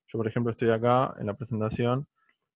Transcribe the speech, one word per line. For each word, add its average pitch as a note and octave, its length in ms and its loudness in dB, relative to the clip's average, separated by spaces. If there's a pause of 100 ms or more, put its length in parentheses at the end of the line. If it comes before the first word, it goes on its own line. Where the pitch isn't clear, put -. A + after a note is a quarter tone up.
yo - 120 -6
por A2+ 80 -2
ejemplo A#2 240 -2
estoy A2+ 180 0
acá A#2+ 480 2
en - 80 -8
la G2+ 80 -2
presentación, A#2+ 760 -2 (480)